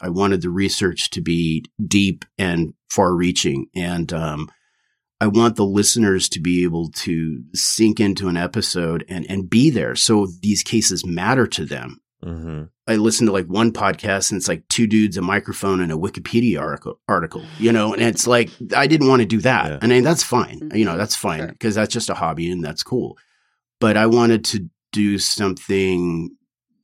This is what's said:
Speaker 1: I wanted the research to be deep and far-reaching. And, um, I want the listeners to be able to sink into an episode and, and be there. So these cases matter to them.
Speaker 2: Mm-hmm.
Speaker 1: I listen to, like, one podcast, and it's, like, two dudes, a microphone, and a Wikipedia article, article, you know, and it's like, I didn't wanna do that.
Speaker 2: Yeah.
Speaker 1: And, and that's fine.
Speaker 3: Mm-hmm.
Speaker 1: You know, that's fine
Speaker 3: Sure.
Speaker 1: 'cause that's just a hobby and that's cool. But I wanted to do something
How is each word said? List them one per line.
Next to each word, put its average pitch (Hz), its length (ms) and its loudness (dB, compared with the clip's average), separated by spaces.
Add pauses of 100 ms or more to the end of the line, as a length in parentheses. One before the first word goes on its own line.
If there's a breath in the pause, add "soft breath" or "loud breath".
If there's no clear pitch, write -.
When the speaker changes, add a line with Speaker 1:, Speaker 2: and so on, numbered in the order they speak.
Speaker 1:
I 92 60 -8
wanted 95 340 0
the 87 80 -4
research 95 600 -2
to 95 100 -8
be 82 440 0 (220)
deep 98 380 0 (120)
and 85 380 -2 (140)
far-reaching. 90 800 0 (100)
And, 87 360 -4
um, 78 380 -6 (680)
I 110 80 2
want 113 280 4
the 104 100 2
listeners 101 640 2
to - 100 -8
be 90 240 2
able 82 280 -2
to 80 520 -4 (100)
sink 107 460 2
into 101 280 0
an 87 100 0
episode 87 720 -2
and, 90 220 -8
and 95 200 -6
be 123 200 6
there. 71 240 -2
So 104 320 2 (140)
these 98 240 0
cases 95 420 0
matter 98 420 0
to - 180 -6
them. 64 340 -10 (240)
Speaker 2:
Mm-hmm. 80 400 -10 (240)
Speaker 1:
I 113 80 2
listen 110 300 2
to, 101 60 2
like, 92 140 -2
one 107 260 2
podcast, 98 580 -2
and 101 80 -4
it's, 90 100 -4
like, 85 200 -4
two 117 180 0
dudes, 107 320 2
a 92 40 -4
microphone, 98 580 -2
and 85 120 -2
a 78 40 -4
Wikipedia 95 640 -2
article, 73 380 -8 (100)
article, 85 360 -2 (140)
you 117 120 4
know, 107 220 2
and 104 100 -2
it's 117 240 0
like, 120 240 4 (240)
I 135 120 4
didn't 147 220 4
wanna 123 180 6
do 110 160 2
that. 123 280 2
Speaker 2:
Yeah. 71 120 -8
Speaker 1:
And, 120 100 4
and 123 120 6
that's 160 200 2
fine. - 360 -2
Speaker 3:
Mm-hmm. 151 160 -8
Speaker 1:
You 110 100 4
know, 85 100 -2
that's 107 200 -2
fine 82 240 -4
Speaker 3:
Sure. 80 200 -10
Speaker 1:
'cause 107 140 -2
that's 107 180 0
just 113 180 -4
a 95 40 -4
hobby 82 360 -2
and 87 140 -4
that's 76 180 -6
cool. 87 340 -6 (640)
But 107 200 4
I 107 80 4
wanted 117 400 4
to 98 220 -4 (240)
do 101 260 2
something 90 1120 -2 (540)